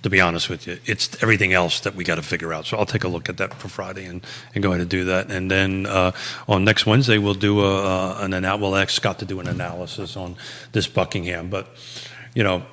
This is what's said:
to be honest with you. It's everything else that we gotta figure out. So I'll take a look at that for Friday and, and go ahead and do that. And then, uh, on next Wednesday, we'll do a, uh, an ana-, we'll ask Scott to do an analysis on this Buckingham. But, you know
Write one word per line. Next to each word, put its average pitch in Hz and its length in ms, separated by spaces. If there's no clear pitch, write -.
to 95 60
be 95 100
honest 85 280
with 87 200
you. 87 180
It's - 380
everything 104 280
else 87 280
that 95 160
we 90 80
gotta 82 180
figure 82 320
out. 78 120
So 110 100
I'll 104 100
take - 160
a 92 60
look 85 200
at 87 100
that 95 160
for - 120
Friday 95 380
and, 90 200
and 104 80
go 98 80
ahead 87 100
and 87 100
do 92 160
that. 92 220
And 92 220
then, 95 360
uh, 92 260
on 98 180
next 107 220
Wednesday, 117 320
we'll 101 160
do 101 300
a, 98 200
uh, 92 360
an 98 120
ana-, 92 240
we'll 98 200
ask 95 140
Scott - 300
to - 40
do 95 160
an 90 80
analysis 87 680
on 90 200
this 101 160
Buckingham. 90 640
But, 95 180
you 117 100
know 92 180